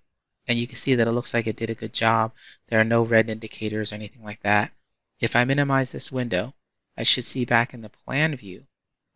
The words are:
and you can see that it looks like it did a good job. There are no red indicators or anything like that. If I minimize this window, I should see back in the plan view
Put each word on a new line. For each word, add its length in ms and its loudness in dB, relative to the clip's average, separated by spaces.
and 120 2
you 80 -2
can 100 -4
see 200 4
that 120 2
it 40 0
looks 200 0
like 140 0
it 100 -4
did 140 -4
a 40 -4
good 200 -10
job. 380 2
There 140 2
are 40 6
no 180 2
red 280 4
indicators 600 -6
or 20 -10
anything 280 -14
like 200 -12
that. 280 2
If 160 -2
I 100 4
minimize 480 0
this 200 -2
window, 400 -4
I 60 -4
should 200 2
see 220 -2
back 260 2
in 80 -16
the 80 -16
plan 480 -4
view 300 -14